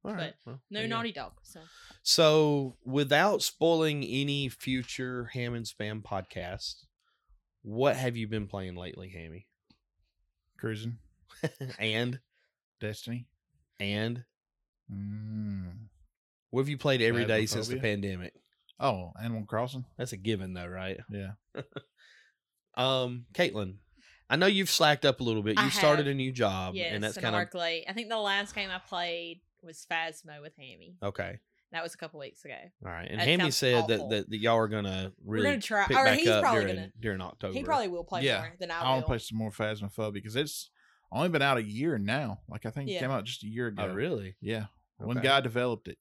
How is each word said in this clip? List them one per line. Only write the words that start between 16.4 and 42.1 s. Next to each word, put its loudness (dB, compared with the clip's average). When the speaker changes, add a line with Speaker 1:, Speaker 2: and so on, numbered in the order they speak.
Speaker 1:
What 0
have 0
you -4
played 4
every 4
day 4
since -2
the -4
Speaker 3:
Phasmophobia? -4
Speaker 1:
pandemic? -2
Speaker 3:
Oh, 0
Animal -4
Crossing. -4
Speaker 1:
That's -6
a -8
given, -2
though, -8
right? -6
Speaker 3:
Yeah. -8
Speaker 1:
<laughs> -8
Um, 2
Caitlin, 0
I 2
know 4
you've 4
slacked 6
up 4
a -2
little 2
bit. 4
Speaker 2:
I 6
Speaker 1:
You 4
started 4
Speaker 2:
have. 2
Speaker 1:
a 0
new -2
job, 0
Speaker 2:
Yes, -4
Speaker 1:
and -2
that's -2
Speaker 2:
and -6
Speaker 1:
kinda 2
Speaker 2:
work -2
late. -4
I -8
think -8
the -2
last 0
game -4
I -6
played -6
was -18
Phasmo -6
with -16
Hammy. -20
Speaker 1:
Okay. -4
Speaker 2:
That -6
was -10
a -18
couple -14
weeks -16
ago. -14
Speaker 1:
All -8
right. -8
And -4
Speaker 2:
That 2
Speaker 1:
Hammy 6
Speaker 2:
sounds 2
Speaker 1:
said 4
that, 4
Speaker 2:
awful. -6
Speaker 1:
that, 0
that -6
y'all 4
are 4
gonna -2
Speaker 2:
We're -4
Speaker 1:
really 2
Speaker 2:
gonna -2
try, 2
Speaker 1:
pick 4
Speaker 2:
or 8
Speaker 1:
back 6
Speaker 2:
he's 4
Speaker 1:
up 6
Speaker 2:
probably 4
Speaker 1:
during, -2
Speaker 2:
gonna, -10
Speaker 1:
during -2
October. -8
Speaker 2:
he -4
probably 2
will -6
play -4
Speaker 3:
Yeah. 2
Speaker 2:
more -10
than -8
I -4
Speaker 3:
I -2
wanna 4
Speaker 2:
will. -4
Speaker 3:
play 0
some -6
more -2
Phasmophobia -4
'cause -8
it's -4
only 0
been 2
out 6
a 2
year -2
now. -2